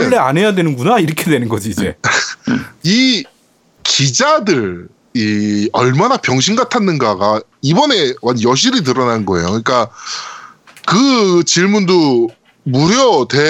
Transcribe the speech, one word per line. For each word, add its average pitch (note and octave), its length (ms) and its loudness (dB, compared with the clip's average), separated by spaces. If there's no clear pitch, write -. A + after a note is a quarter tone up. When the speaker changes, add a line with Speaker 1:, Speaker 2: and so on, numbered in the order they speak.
Speaker 1:
원래 B3 140 2
안 C#3 200 2
해야 G#3 160 2
되는구나 E3+ 460 0
이렇게 D#3 320 -2
되는 B2 180 2
거지 G#2+ 220 -4
이제. F#2+ 240 -4
Speaker 2:
<laughs> - 420 -6
이 A3 400 0
기자들 C#3 1040 0
이 G#2 580 0
얼마나 C3+ 460 2
병신 C3 380 0
같았는가가 A#2+ 840 0
이번에 F3+ 600 2
완-, A#2 220 -2
여실히 E3+ 400 0
드러난 A#2+ 420 -2
거예요. F2 220 0
그러니까 A2+ 420 -2
그 G3+ 600 2
질문도 F3 840 2
무려 F3 680 2
대 C3+ 80 -2